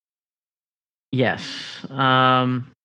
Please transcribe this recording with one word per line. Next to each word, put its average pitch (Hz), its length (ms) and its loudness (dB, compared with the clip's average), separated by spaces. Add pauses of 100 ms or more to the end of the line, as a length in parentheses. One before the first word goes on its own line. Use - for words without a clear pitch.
(1120)
Yes. - 760 -4
Um, 127 800 2 (140)